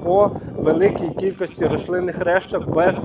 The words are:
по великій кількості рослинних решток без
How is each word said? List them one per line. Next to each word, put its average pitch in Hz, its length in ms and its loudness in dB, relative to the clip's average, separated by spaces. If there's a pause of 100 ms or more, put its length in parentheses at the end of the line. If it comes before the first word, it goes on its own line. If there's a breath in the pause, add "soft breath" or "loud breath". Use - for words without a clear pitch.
по 196 280 4 (260 loud breath)
великій 170 520 2
кількості 180 560 -4
рослинних 175 540 -2
решток 180 500 0
без 160 360 2